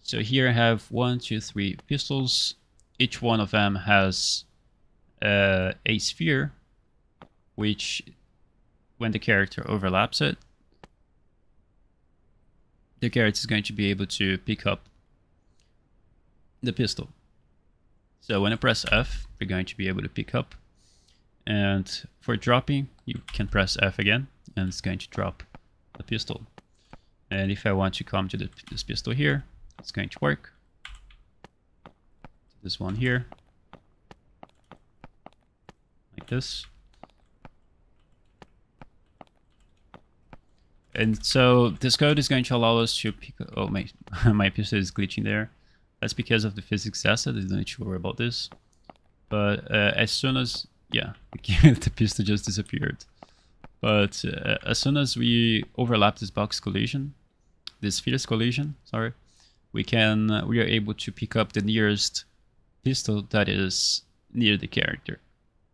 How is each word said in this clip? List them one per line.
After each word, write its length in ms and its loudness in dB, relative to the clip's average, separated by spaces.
So 200 -6
here 280 2
I 20 4
have 380 4
one, 300 0
two, 200 -4
three 380 -4
pistols. 680 -2
Each 240 0
one 180 4
of 120 0
them 240 4
has, 720 2
uh, 520 4
a 140 2
sphere, 540 0
which 480 -2
when 140 -2
the 80 -2
character 500 2
overlaps 520 0
it, 180 -2
the 120 -2
character 260 2
is 80 -6
going 160 0
to 120 -6
be 180 0
able 160 -2
to 320 -2
pick 260 -4
up 240 -4
the 100 -2
pistol. 360 -4
So 160 0
when 140 4
I 20 0
press 340 2
F, 380 0
we're 120 -6
going 160 -2
to 100 -14
be 140 -4
able 120 -2
to 60 -6
pick 260 -8
up. 220 -4
And 400 2
for 160 -2
dropping, 500 2
you 160 -8
can 160 -2
press 320 2
F 180 0
again, 280 2
and 140 -2
it's 100 -10
going 200 -6
to 100 -14
drop 340 -6
the 60 -14
pistol. 400 -8
And 220 0
if 140 -4
I 80 4
want 220 2
to 100 -8
come 240 -2
to 80 -8
the, 120 -6
this 100 -10
pistol 300 -6
here, 320 0
it's 140 -18
going 160 -4
to 140 -14
work. 320 -2
This 160 -6
one 160 -4
here, 300 0
like 120 -18
this. 360 -6
And 300 -6
so 460 4
this 260 -2
code 220 2
is 100 -2
going 160 2
to 100 -2
allow 220 4
us 220 0
to 120 -4
pick... 220 -14
Oh, 100 -2
my, 200 -4
<laughs> 240 -2
my 180 4
pistol 300 -2
is 120 -2
glitching 340 -4
there. 260 -4
That's 100 -4
because 300 0
of 120 -2
the 60 -10
physics 440 -4
asset, 300 0
you 120 -4
don't 120 0
need 80 -4
to 160 -10
worry 120 -6
about 220 -6
this. 320 -4
But, 420 0
uh, 240 2
as 160 0
soon 240 0
as, 320 -4
yeah, 220 -4
<laughs> 100 -14
the 320 8
pistol 300 0
just 180 0
disappeared. 600 -6
But, 460 0
uh, 400 -4
as 140 -2
soon 180 2
as 180 0
we 480 4
overlap 420 4
this 100 -6
box 300 -4
collision, 540 -4
this 220 -4
fierce 240 -2
collision, 580 -2
sorry, 300 -6
we 120 -2
can, 460 4
uh, 160 0
we 140 2
are 60 4
able 280 0
to 180 -8
pick 260 -4
up 160 0
the 80 0
nearest 640 2
pistol 460 -2
that 180 4
is 540 0
near 240 4
the 100 -6
character, 540 -4